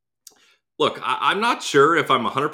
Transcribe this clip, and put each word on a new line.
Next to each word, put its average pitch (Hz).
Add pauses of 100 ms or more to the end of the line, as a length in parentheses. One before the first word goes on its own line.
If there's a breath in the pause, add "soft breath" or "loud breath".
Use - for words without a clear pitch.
(760 soft breath)
look, 127
I, 117 (140)
I'm 180
not 233
sure 147
if 147
I'm 123
a 101
hundred 139